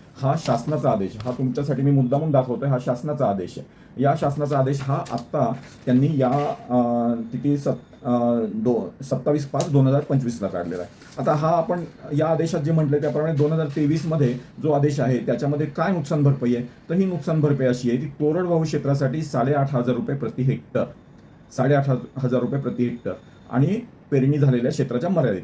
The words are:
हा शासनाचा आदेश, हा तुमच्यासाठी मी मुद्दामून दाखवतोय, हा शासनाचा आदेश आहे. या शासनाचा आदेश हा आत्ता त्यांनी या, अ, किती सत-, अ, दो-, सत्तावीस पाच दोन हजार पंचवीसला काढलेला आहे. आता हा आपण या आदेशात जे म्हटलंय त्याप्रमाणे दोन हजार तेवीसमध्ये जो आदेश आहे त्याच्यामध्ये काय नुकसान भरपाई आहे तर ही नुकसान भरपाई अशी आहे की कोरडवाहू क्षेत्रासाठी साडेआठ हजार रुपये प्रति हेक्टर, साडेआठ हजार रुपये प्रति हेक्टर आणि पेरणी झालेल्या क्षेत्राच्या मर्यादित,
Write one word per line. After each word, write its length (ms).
हा 160
शासनाचा 540
आदेश, 260
हा 140
तुमच्यासाठी 500
मी 100
मुद्दामून 400
दाखवतोय, 380
हा 160
शासनाचा 400
आदेश 320
आहे. 100
या 180
शासनाचा 380
आदेश 220
हा 300
आत्ता 420
त्यांनी 320
या, 360
अ, 440
किती 260
सत-, 480
अ, 60
दो-, 500
सत्तावीस 420
पाच 260
दोन 160
हजार 140
पंचवीसला 460
काढलेला 340
आहे. 400
आता 120
हा 160
आपण 340
या 100
आदेशात 320
जे 120
म्हटलंय 300
त्याप्रमाणे 320
दोन 180
हजार 160
तेवीसमध्ये 680
जो 80
आदेश 280
आहे 180
त्याच्यामध्ये 480
काय 260
नुकसान 320
भरपाई 320
आहे 100
तर 40
ही 120
नुकसान 360
भरपाई 260
अशी 220
आहे 80
की 80
कोरडवाहू 580
क्षेत्रासाठी 580
साडेआठ 540
हजार 200
रुपये 200
प्रति 280
हेक्टर, 400
साडेआठ 320
हजार 520
रुपये 180
प्रति 240
हेक्टर 280
आणि 280
पेरणी 260
झालेल्या 340
क्षेत्राच्या 380
मर्यादित, 340